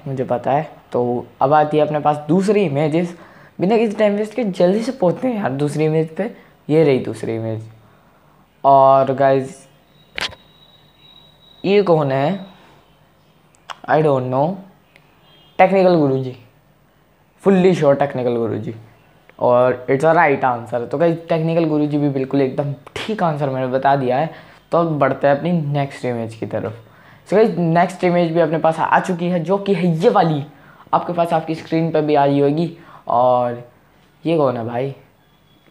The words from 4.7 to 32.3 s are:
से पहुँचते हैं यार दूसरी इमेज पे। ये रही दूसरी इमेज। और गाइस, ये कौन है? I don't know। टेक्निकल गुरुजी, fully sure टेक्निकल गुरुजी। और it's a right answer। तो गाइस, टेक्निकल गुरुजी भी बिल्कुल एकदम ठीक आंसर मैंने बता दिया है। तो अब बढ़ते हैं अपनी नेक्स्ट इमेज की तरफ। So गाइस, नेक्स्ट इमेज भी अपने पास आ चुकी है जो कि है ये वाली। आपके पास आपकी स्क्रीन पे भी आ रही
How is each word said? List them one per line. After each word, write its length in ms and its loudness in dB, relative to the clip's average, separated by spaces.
से 100 -4
पहुँचते 360 -2
हैं 120 -4
यार 100 -4
दूसरी 340 -2
इमेज 320 0
पे। 140 -6
ये 140 4
रही 140 4
दूसरी 380 -6
इमेज। 280 -6
और 500 4
गाइस, 540 0
ये 180 4
कौन 300 2
है? 340 -2
I 120 2
don't 240 0
know। 280 -2
टेक्निकल 380 4
गुरुजी, 400 -2
fully 340 4
sure 180 4
टेक्निकल 380 -2
गुरुजी। 380 -4
और 520 2
it's 140 0
a 100 4
right 300 2
answer। 440 -4
तो 100 -6
गाइस, 300 -2
टेक्निकल 360 0
गुरुजी 340 0
भी 100 0
बिल्कुल 340 -2
एकदम 320 -2
ठीक 260 -6
आंसर 280 -2
मैंने 160 -4
बता 300 2
दिया 200 0
है। 140 -2
तो 60 2
अब 200 0
बढ़ते 280 0
हैं 120 2
अपनी 140 -4
नेक्स्ट 520 -4
इमेज 300 -6
की 120 -10
तरफ। 300 -8
So 60 -2
गाइस, 240 4
नेक्स्ट 460 0
इमेज 280 0
भी 80 2
अपने 180 0
पास 200 0
आ 220 2
चुकी 260 -4
है 140 -2
जो 180 -2
कि 160 -2
है 220 0
ये 120 2
वाली। 360 2
आपके 180 -2
पास 200 -2
आपकी 220 -2
स्क्रीन 360 -2
पे 100 0
भी 140 0
आ 100 4
रही 140 2